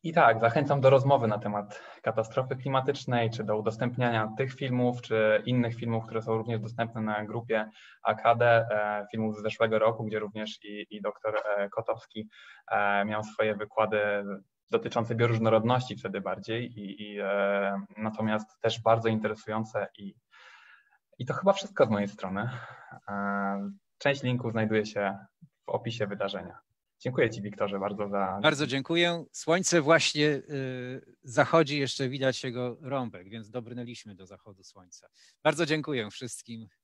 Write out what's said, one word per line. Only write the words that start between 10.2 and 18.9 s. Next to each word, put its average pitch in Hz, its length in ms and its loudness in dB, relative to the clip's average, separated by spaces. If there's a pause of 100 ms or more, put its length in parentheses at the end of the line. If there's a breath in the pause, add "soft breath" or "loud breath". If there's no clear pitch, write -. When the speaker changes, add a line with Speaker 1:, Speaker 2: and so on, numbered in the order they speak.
Speaker 1:
i, 104 260 -12
i 104 120 -12
doktor, 107 340 -4
e, 101 340 0
Kotowski, 110 600 -6 (420 loud breath)
e, 101 340 2
miał 107 180 -4
swoje 107 320 -2
wykłady 107 440 0 (680)
dotyczące 117 460 -2
bioróżnorodności 113 840 2
wtedy 98 240 -6
bardziej, 110 580 -6
i, 104 320 -12
i, 101 80 -10
e, 98 600 0 (160)
natomiast 107 640 -2
też 113 200 0
bardzo 113 280 4